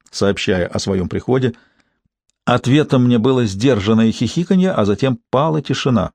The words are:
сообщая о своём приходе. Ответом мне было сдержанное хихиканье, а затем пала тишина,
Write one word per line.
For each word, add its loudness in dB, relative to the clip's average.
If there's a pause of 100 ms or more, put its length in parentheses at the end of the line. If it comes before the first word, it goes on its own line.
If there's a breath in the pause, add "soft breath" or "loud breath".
(100)
сообщая -2
о -6
своём -4
приходе. -2 (920 soft breath)
Ответом 2
мне 4
было 2
сдержанное 0
хихиканье, 0
а 0
затем -2 (120)
пала 0
тишина, -2